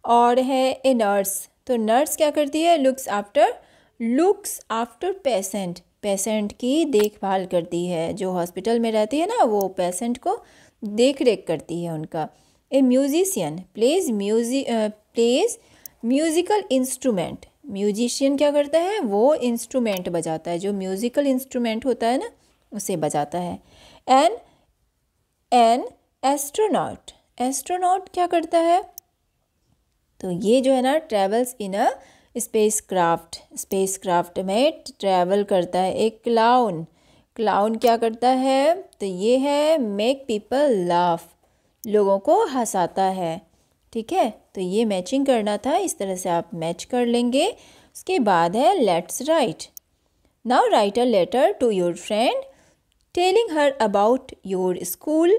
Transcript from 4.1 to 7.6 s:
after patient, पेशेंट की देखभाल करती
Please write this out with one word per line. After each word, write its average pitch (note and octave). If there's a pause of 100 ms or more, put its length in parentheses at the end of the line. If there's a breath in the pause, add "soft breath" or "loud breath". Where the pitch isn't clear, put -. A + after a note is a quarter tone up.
after A#3+ (140)
patient, G3 (220)
पेशेंट G#3
की C#4+
देखभाल G#3
करती F3